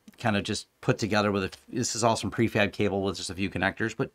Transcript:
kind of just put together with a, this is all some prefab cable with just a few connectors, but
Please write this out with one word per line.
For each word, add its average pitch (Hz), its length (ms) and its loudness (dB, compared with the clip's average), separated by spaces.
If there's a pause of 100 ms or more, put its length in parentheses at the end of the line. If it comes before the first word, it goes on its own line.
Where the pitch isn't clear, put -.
(180)
kind 107 200 0
of 98 80 -2
just - 220 -4 (120)
put - 180 0
together 104 320 2
with 98 140 2
a, 92 80 -2 (160)
this - 260 -2
is 110 80 -6
all 113 140 4
some 101 160 -4
prefab 104 400 2
cable 98 320 0
with 95 140 -2
just 92 120 -8
a 98 40 -10
few 95 160 -4
connectors, 95 440 -2
but 135 220 -4